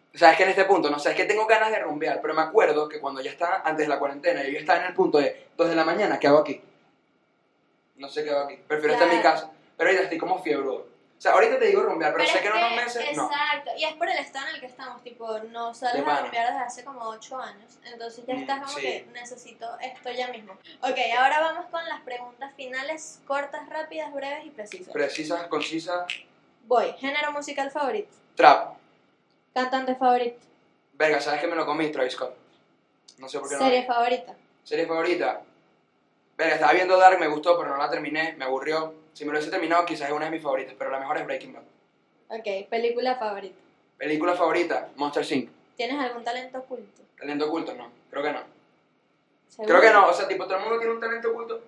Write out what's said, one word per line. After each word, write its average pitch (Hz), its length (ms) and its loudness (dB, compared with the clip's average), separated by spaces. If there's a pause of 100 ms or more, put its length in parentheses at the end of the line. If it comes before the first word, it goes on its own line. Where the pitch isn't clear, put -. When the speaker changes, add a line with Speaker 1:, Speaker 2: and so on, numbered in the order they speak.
(160)
Speaker 1:
O - 20 -20
sea, 165 140 10
es 165 60 4
que 175 60 6
en 190 40 2
este 185 160 4
punto, 185 260 4
no 147 80 -2
sé, 165 120 0
es 156 60 0
que 190 100 0
tengo 214 200 0
ganas 220 240 4
de 214 80 0
rumbear, 151 440 -4
pero 151 120 -4
me 156 60 0
acuerdo 156 480 4
que 147 120 -10
cuando 135 200 -8
ya 139 100 -8
estaba, 175 340 -2
antes 151 220 0
de - 20 -4
la 143 100 0
cuarentena, 143 440 -2
yo 139 80 -4
ya 151 100 -6
estaba 170 200 2
en 175 60 -6
el 180 80 -8
punto 175 240 4
de 135 380 -2
dos 165 120 2
de 165 80 0
la 160 80 4
mañana, 170 340 0
¿qué - 80 2
hago 147 120 8
aquí? 139 220 0 (1400)
No 139 120 -14
sé 151 160 -4
qué 147 60 -4
hago 143 140 2
aquí. 139 120 -10 (100)
Prefiero 151 280 2
estar 175 140 6
en 170 80 4
mi 156 60 2
Speaker 2:
Claro. 160 180 6
Speaker 1:
casa. - 120 -14 (240)
Pero 165 140 2
ahorita 190 140 4
estoy 165 140 -6
como 170 240 -2
fiebre. 139 260 -2
O 120 160 -6 (340)
sea, - 140 2
ahorita 233 260 6
te 226 80 2
digo 196 160 4
rumbear, 156 300 0
pero - 120 2
Speaker 2:
Pero - 80 2
Speaker 1:
sé - 60 2
Speaker 2:
es - 40 -2
Speaker 1:
que 202 60 0
en 214 80 0
unos 233 140 2
Speaker 2:
que, 233 60 -2
Speaker 1:
meses, 240 400 -4
no. 285 140 -2
Speaker 2:
exacto, 294 480 -2
y 302 60 -2
es 311 100 -4
por 339 140 -4
el 349 100 -2
estado 285 300 -10
en 320 80 -10
el 277 40 -14
que 254 60 -16
estamos, 254 360 -16
tipo, 226 360 -10 (120)
no 233 240 -8
sales 247 220 -2
Speaker 1:
De 277 60 -2
Speaker 2:
a - 20 -2
Speaker 1:
pana. - 180 0
Speaker 2:
rumbear 233 300 -2
desde 269 120 -4
hace 247 200 -12
como 269 240 -16
ocho 220 300 -14
años, 208 460 -16
entonces 233 420 -14
ya 254 80 -4
Speaker 1:
Mm, 269 60 -6
Speaker 2:
estás 269 200 -4
como 277 80 -10 (100)
Speaker 1:
sí. - 40 -8
Speaker 2:
que - 320 -6
necesito 240 640 -14
esto 247 320 -12
ya 247 160 -6
mismo. 214 240 -14 (300)
Ok, 262 160 -2 (200)
ahora 277 220 4
vamos 320 300 -2
con 330 180 -6
las 294 140 -10
preguntas 247 520 -14
finales, 269 720 -10
cortas, 285 440 -4
rápidas, 311 420 -8
breves 285 320 -8
y 311 60 -18
precisas. 190 420 -14
Speaker 1:
Precisas, 160 560 -4
concisas. 165 560 -4 (600)
Speaker 2:
Voy, 220 320 2
género 294 340 -4
musical 285 380 -6
favorito. 254 440 -4 (200)
Speaker 1:
Trap. - 420 8 (800)
Speaker 2:
Cantante 254 400 -2
favorito. 247 440 2 (540)
Speaker 1:
Verga, 151 260 2
¿sabes 147 220 -2
que 165 60 -2
me 170 100 -2
lo 156 80 -2
comí? 151 260 -2
Travis 135 220 -2
Scott. - 240 -10 (800)
No 262 100 -18
sé 147 140 -10
por - 80 -12
qué - 60 -6
no 269 80 -2
Speaker 2:
Serie 247 180 4
Speaker 1:
me 247 60 -6
Speaker 2:
favorita. 247 480 0 (300)
Speaker 1:
Serie 156 220 -2
favorita. 160 540 -2 (960)
Verga, 160 200 2
estaba 151 180 4
viendo 185 240 4
Dark, 185 200 10
me 165 100 2
gustó, 156 300 2
pero 143 120 -4
no 139 80 -2
la 147 100 -2
terminé, 156 480 -4
me 139 80 -10
aburrió. 151 480 -2 (220)
Si 147 100 -14
me 147 80 -6
lo 151 60 0
hubiese 156 120 -6
terminado, 170 360 2
quizás 147 240 -6
es 151 40 -2
una 151 120 -4
de 160 60 -6
mis 156 100 -8
favoritas, 139 360 -4
pero 131 120 -6
la 135 80 -4
mejor 135 180 -4
es - 80 -4
Breaking 131 300 -10
Bad. - 80 -20 (640)
Speaker 2:
Ok, 208 400 -6
película 240 480 0
favorita. 202 400 -8 (400)
Speaker 1:
Película 156 380 0
favorita, 165 600 0
Monster 143 360 -2
Inc. 135 160 -2 (260)
Speaker 2:
¿Tienes 254 240 -4
algún 240 240 -6
talento 254 360 -8
oculto? 240 420 -16 (180)
Speaker 1:
Talento 147 280 -4
oculto, 156 260 -4
no, 120 180 -14 (200)
creo 139 120 -8
que 151 100 -2
no. - 80 -6 (1080)
Speaker 2:
¿Seguro? 214 200 -8 (100)
Speaker 1:
Creo - 20 10
que 220 180 10
no, 190 100 10
o 175 40 4
sea, - 160 -2
tipo, 180 160 -4
todo 185 140 -4
el 196 60 -4
mundo 226 140 -2
tiene 226 140 -2
un 226 80 -6
talento 226 300 -4
oculto, 226 380 -8